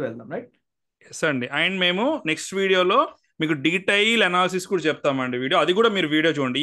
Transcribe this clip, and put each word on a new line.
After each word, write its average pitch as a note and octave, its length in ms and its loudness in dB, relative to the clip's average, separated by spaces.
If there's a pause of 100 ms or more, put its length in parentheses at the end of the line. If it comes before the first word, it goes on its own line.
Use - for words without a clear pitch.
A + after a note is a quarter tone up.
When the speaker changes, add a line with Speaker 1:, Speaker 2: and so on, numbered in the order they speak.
Speaker 1:
వెళ్దాం, A2+ 300 -10
రైట్? B3+ 160 -12 (600)
Speaker 2:
ఎస్ - 180 -12
అండి. B2+ 180 -4 (140)
And F#3 140 -2 (100)
మేము F3+ 200 0 (260)
నెక్స్ట్ - 300 -8
వీడియోలో F#3+ 380 2 (420)
మీకు D#3+ 220 0
డీటెయిల్ G3+ 600 2
అనాలిసిస్ F3+ 460 0
కూడా F3+ 180 0
చెప్తామండి C3+ 540 -2
వీడియో, D3+ 200 2
అది E3+ 140 2
కూడా A3+ 180 4
మీరు F3 180 0
వీడియో D#3 240 4
చూడండి, C3 260 -2